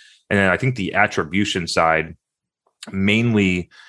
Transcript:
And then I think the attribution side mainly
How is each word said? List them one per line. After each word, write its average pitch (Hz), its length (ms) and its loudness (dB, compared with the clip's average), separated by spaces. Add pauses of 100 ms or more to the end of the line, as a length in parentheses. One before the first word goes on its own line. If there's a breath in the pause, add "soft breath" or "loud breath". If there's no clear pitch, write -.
(300 loud breath)
And 101 80 0
then 98 120 2
I 90 80 2
think 127 180 -2
the 98 200 -6
attribution 95 720 -2
side 80 500 0 (760)
mainly 98 760 2 (200 loud breath)